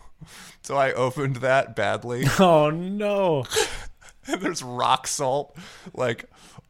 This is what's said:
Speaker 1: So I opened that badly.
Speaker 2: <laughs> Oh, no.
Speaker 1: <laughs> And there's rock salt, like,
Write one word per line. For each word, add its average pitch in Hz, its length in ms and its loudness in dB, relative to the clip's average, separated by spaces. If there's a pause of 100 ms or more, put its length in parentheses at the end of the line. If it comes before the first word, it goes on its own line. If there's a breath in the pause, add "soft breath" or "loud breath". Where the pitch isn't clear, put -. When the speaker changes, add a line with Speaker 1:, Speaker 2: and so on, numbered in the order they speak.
(640 loud breath)
Speaker 1:
So 135 140 -6
I 135 160 4
opened 131 440 -2
that 131 400 2
badly. 113 560 -2
Speaker 2:
<laughs> - 60 0
Oh, 160 320 8
no. 185 800 0
Speaker 1:
<laughs> - 40 -6 (760 loud breath)
And 190 120 -4
there's 160 200 -4
rock 123 440 0
salt, 139 500 -4 (380 loud breath)
like, 120 360 -4 (400 loud breath)